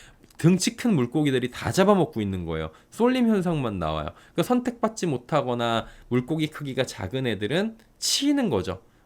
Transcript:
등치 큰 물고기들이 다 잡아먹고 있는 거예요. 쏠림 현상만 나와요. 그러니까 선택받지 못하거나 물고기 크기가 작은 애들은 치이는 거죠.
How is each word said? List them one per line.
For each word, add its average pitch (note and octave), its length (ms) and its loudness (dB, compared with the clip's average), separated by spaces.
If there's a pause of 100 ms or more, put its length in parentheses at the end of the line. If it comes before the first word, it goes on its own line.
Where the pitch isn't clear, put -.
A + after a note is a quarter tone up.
(360)
등치 F3+ 400 4
큰 A#3 180 2
물고기들이 C3 560 2
다 - 200 -4
잡아먹고 F#3 500 4
있는 F#2+ 240 -2
거예요. D#2+ 260 -4 (200)
쏠림 B3 380 2
현상만 D#3+ 500 0
나와요. D#2 360 -2
그러니까 - 280 -6
선택받지 A#3+ 640 -2
못하거나 A#2+ 800 -2 (220)
물고기 D3+ 400 -2
크기가 C3+ 360 -6
작은 B2 420 -6
애들은 B2+ 520 -2 (200)
치이는 C#4 520 0
거죠. F#2 320 -2 (220)